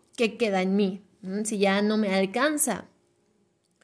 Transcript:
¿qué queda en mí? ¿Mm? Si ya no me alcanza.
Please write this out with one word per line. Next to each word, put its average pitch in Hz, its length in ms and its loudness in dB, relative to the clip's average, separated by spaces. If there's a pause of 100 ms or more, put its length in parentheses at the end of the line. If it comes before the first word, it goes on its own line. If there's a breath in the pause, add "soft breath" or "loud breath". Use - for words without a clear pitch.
(160)
¿qué 220 220 0
queda 196 240 0
en 190 160 2
mí? 202 260 0 (180)
¿Mm? 190 220 -6
Si 214 140 -4
ya 196 240 2
no 214 160 2
me 208 160 0
alcanza. 240 720 0 (1000 soft breath)